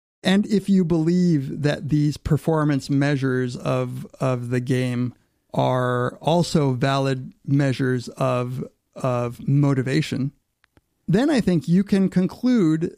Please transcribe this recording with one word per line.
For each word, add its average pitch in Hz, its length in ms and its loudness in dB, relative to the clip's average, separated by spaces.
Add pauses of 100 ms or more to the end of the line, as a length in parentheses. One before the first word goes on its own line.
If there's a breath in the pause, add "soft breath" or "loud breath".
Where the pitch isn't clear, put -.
(220)
And 196 240 2
if 196 220 0
you 190 160 4
believe 165 800 2
that 147 260 -2
these 147 300 2
performance 151 720 0
measures 135 680 0
of, 127 500 -4 (140)
of 123 300 -2
the 123 100 -2
game 123 520 -2 (400)
are 127 640 -2
also 160 520 0
valid 135 600 -2 (120)
measures 135 640 0
of, 127 540 -4 (300)
of 123 540 -4
motivation, 139 800 0 (800)
then 240 220 2
I 269 100 2
think 180 260 0
you 175 160 4
can 190 260 2
conclude 180 880 0